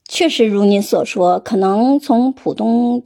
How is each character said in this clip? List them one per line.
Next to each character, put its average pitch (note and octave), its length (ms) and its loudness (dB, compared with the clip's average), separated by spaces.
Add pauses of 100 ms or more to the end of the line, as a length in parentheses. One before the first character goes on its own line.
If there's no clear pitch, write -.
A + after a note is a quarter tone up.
(120)
确 E4+ 160 0
实 B3 160 0
如 G3+ 200 2
您 G3+ 180 2
所 F#3+ 220 -2
说， F3+ 340 0
可 - 180 -6
能 G#3+ 440 0
从 B3+ 320 0
普 A3+ 200 -6
通 A#3+ 540 -2